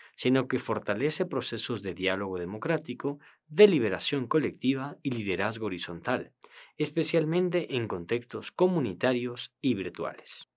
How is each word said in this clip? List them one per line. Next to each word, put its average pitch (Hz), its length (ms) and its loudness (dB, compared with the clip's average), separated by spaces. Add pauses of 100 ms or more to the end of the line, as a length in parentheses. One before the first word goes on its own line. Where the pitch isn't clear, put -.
(160)
sino 131 320 4
que 127 120 0
fortalece 117 640 0
procesos 120 560 -4
de 95 140 -6
diálogo 92 420 0
democrático, 127 800 -4 (300)
deliberación 143 800 4
colectiva 135 760 0
y - 80 -4
liderazgo 107 560 -2
horizontal, 92 680 -4 (440)
especialmente 165 960 0
en 117 120 0
contextos 104 640 -4
comunitarios 123 1080 0
y 131 140 2
virtuales. - 840 -6